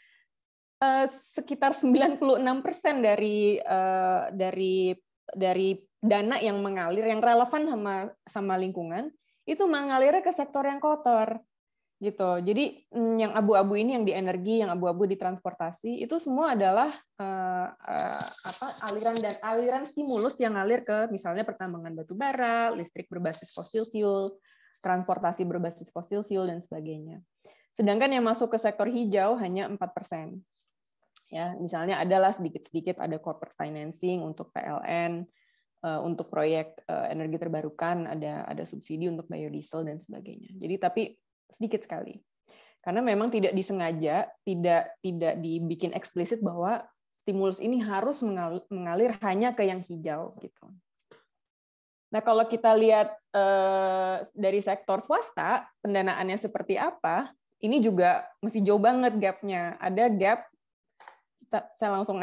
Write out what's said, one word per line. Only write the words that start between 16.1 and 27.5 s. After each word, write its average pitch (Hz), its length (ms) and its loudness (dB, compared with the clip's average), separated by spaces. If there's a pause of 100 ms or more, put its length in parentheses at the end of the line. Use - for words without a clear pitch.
semua 285 400 0
adalah, 202 320 4 (320)
eh, 185 480 -4
eh, - 640 -6
apa, 190 320 -10 (240)
aliran 220 320 -2
dan 202 240 -6
aliran 247 400 -2
stimulus 269 560 -2
yang 214 160 0
ngalir 226 240 0
ke 214 320 -2
misalnya 190 320 -4
pertambangan 170 480 -10
batu 160 240 -10
bara, 233 560 0
listrik 175 320 -10
berbasis 170 480 -8
fossil 220 320 -4
fuel, 196 480 0 (480)
transportasi 185 640 0
berbasis 175 480 -4
fossil 202 320 -6
fuel, 190 240 -2
dan 170 80 -6
sebagainya. 160 640 -12 (480)